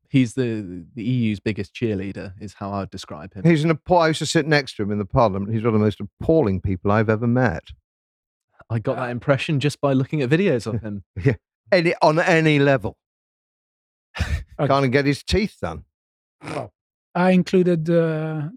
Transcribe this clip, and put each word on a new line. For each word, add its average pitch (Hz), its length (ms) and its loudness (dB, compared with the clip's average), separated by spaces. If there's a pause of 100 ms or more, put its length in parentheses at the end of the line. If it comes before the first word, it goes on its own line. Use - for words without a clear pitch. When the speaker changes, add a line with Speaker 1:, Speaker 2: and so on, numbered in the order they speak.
(100)
Speaker 1:
He's 127 240 2
the, 107 500 -4 (100)
the 117 80 -10
E 123 120 -2 (160)
U's 101 100 -4
biggest 101 340 -6
cheerleader, 98 640 -6
is 101 160 -14
how 98 160 -10
I 101 100 -4
would 95 100 -8
describe 95 420 -16
him. 101 100 -10
Speaker 2:
He's 156 220 2
an 165 60 0
appa-, 170 340 2
I 160 40 2
used 160 100 -2
to 151 80 -4
sit 147 200 0
next 147 300 0
to 110 60 -4
him 101 80 -4
in 104 80 -2
the 101 80 -4
parliament. 101 480 0
He's 107 80 -2
one 117 100 2
of 107 80 2
the 107 40 2
most 107 160 0
appalling 107 600 0
people 101 320 -2
I've 107 160 2
ever 110 180 0
met. 117 440 0 (1000)
Speaker 1:
I 117 120 -2
got 123 160 -2
that 127 120 -6
Speaker 3:
Uh, 120 40 -8
Speaker 1:
impression 135 480 0
just 143 200 -2
by 139 140 2
looking 135 260 0
at 123 80 0
videos 156 380 2
of 110 160 -6
him. 104 220 -10 (120)
Speaker 2:
<laughs> 92 80 -4
Yeah. 120 120 2 (360)
Any, 175 300 2
on 156 160 4
any 160 400 4
level. 135 400 0 (1200)
Speaker 3:
Okay. - 480 -4
Speaker 2:
Can't 135 240 2
get 139 140 4
his 143 160 0
teeth 196 400 -2
done. 80 220 -8 (580)
Speaker 3:
Well, - 320 -10 (400)
I 180 160 2
included, 175 580 2
uh, 156 680 -2